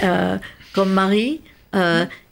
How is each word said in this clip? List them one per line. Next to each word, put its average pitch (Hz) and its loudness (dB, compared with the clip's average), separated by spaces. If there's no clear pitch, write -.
euh, 180 0
comme 196 0
mari ? 208 0
Euh, 170 2